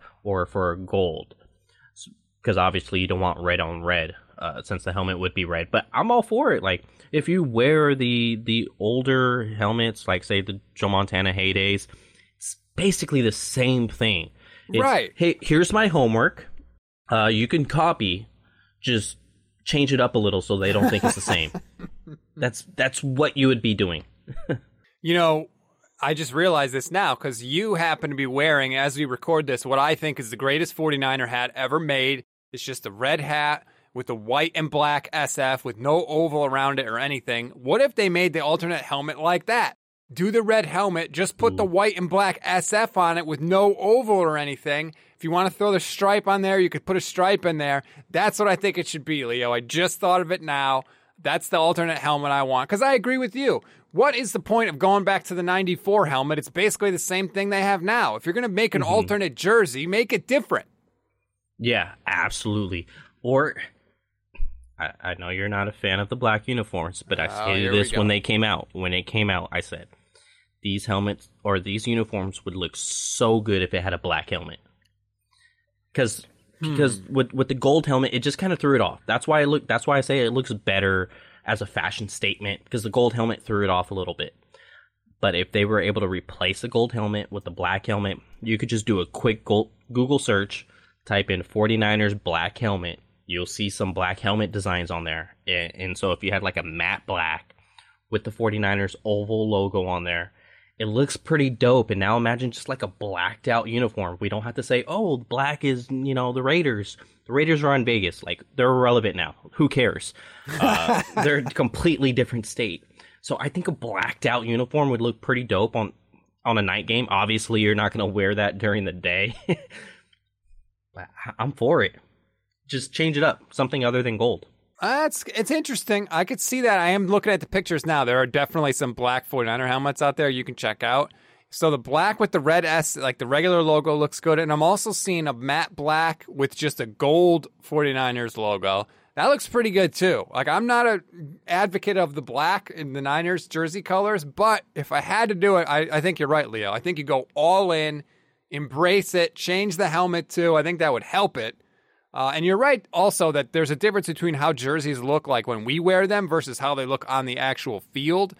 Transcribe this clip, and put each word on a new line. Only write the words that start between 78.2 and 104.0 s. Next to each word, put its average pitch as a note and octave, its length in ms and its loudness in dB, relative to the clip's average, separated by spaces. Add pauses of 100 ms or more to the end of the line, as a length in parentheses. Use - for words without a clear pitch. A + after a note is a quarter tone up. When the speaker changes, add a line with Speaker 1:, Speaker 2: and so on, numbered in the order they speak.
Speaker 1:
just C#3+ 160 -2
kinda F#3 160 0
threw C#3 200 2
it A2+ 60 6
off. F2+ 240 -2
That's A2+ 220 -2
why D3+ 140 4
I D3 40 4
look, D3 220 0
that's A#2 180 0
why C#3+ 120 2
I C3+ 40 2
say C#3 240 0
it A2+ 80 2
looks B2+ 180 -2
better G2 580 0 (360)
as G#2+ 160 -2
a G2+ 40 -8
fashion F#2+ 420 -6
statement, G2+ 640 -6
'cause A#2 140 -4
the A2 60 -6
gold A#2 240 2
helmet A#2 300 -2
threw G2+ 220 0
it G2 40 2
off F2+ 220 0
a - 20 -10
little F2+ 200 -6
bit. D#2 200 -10 (840)
But F#2+ 160 0
if F2+ 160 -2
they G#2 140 2
were G#2 160 2
able G2+ 200 0
to G2 60 -2
replace F#2 540 -4
the A#2+ 80 -6
gold A#2 240 0
helmet G#2 400 -4
with G2+ 100 -8
the - 80 -12
black F2+ 340 -2
helmet, G2+ 340 -2 (220)
you A2+ 160 -2
could A2+ 120 -4
just A2 160 -2
do G#2 160 2
a F2 40 -2
quick - 400 -2
Gol-, G#2+ 260 2 (200)
Google B2+ 280 2
search, G2+ 460 0 (400)
type G2+ 240 0
in F2+ 140 -2
forty-niners G#2+ 680 2
black E2+ 460 -4
helmet. F#2 400 -4 (260)
You'll F2 200 -4
see G2+ 240 -4
some G2 240 -4
black F#2 280 -4
helmet G#2+ 320 -2
designs F2+ 360 -4
on E2+ 140 -6
there. D#2+ 320 -8 (100)
And, F2 300 -4
and F#2 220 -8
so F#2 160 0
if E2+ 100 -10
you F#2+ 80 -2
had, G2 120 -2
like, F#2 120 -4
a E2 80 -6
matte E2+ 420 -4
black D#2+ 500 -4 (540)
with G#2+ 140 -4
the A2+ 80 -10
forty-niners G2+ 720 -2
oval G#2+ 460 -2
logo G2 360 0
on F2+ 200 -4
there, F2 260 -4 (480)
it A2 60 -4
looks A#2+ 320 0
pretty D3 320 0
dope. B2 400 4
And G2 100 -2
now G2+ 160 2
imagine A#2+ 360 0
just, - 180 -14
like, A2 140 -6
a G#2 40 -6
blacked G2 640 -6
out A#2 180 0
uniform. A2 540 -2